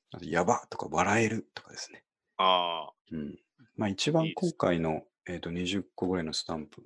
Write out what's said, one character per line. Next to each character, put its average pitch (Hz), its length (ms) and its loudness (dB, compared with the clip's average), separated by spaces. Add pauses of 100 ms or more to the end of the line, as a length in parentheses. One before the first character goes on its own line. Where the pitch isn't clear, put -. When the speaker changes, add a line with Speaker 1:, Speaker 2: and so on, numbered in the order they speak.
(160)
Speaker 1:
あ 87 40 -12
と、 87 40 -10
や 85 200 2
ば 98 260 2
と - 80 -8
か、 - 100 -6
笑 98 360 4
え 107 40 2
る 110 260 -4
と - 100 -12
か - 80 -20
で - 60 -14
す - 140 -12
ね。 - 120 -20 (320)
Speaker 2:
あ 87 520 2
あ。 - 40 -16 (180)
Speaker 1:
う 82 60 -6
ん。 73 240 -6 (340)
ま 110 120 0
あ、 - 20 0
一 98 240 0
番 160 220 4
今 170 180 0
回 87 260 2
の、 80 120 0
Speaker 2:
い - 40 0
い 78 40 -2
で - 20 -4
す - 60 -20
ね。 - 20 -20 (160)
Speaker 1:
え 90 120 -6
ー 76 40 -8
と、 85 120 -6
二 90 160 -2
十 98 160 -2 (100)
個 92 140 -2
ぐ 92 80 2
ら 85 60 0
い - 20 -4
の 78 80 -6
ス - 120 -4
タ 82 120 -4
ン 76 100 -6
プ、 - 200 -20